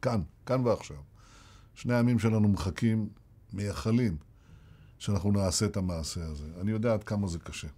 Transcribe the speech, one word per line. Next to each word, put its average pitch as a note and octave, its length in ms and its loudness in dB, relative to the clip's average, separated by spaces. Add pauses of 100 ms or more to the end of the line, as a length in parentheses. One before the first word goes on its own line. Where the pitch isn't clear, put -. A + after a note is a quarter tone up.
כאן. A#2 200 0 (240)
כאן B2+ 220 0
ועכשיו. F#2 300 -2 (760)
שני - 180 -2
העמים A#2+ 260 4
שלנו A2 300 4
מחכים, G#2 600 2 (440)
מייחלים, G#2 640 0 (800)
שאנחנו G2+ 340 0
נעשה G2 340 2
את G#2 120 -2
המעשה F2 480 -4
הזה. D2+ 200 -8 (160)
אני G#2 100 -2
יודע A2 220 2
עד G#2 100 0
כמה G2+ 240 -2
זה E2+ 120 -4
קשה. - 280 -12 (100)